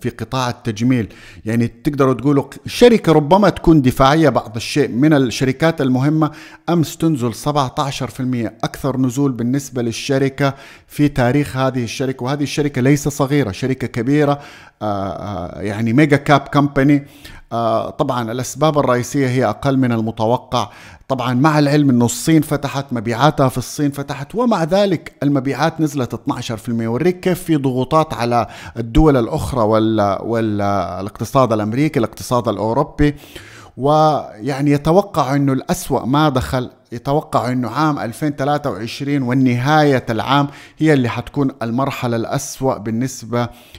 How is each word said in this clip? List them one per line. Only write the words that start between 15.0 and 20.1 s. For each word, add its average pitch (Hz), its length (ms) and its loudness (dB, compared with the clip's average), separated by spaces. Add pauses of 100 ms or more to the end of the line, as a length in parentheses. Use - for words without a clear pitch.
يعني 107 320 -2
ميجا 143 240 4
كاب 139 240 4
كومباني. 143 640 2 (460)
آه، 113 380 -2
طبعًا 123 420 -4
الأسباب 135 480 -2
الرئيسية 127 480 0
هي 123 180 2
أقل 131 320 0
من 127 140 2
المتوقع. 113 760 -2 (380)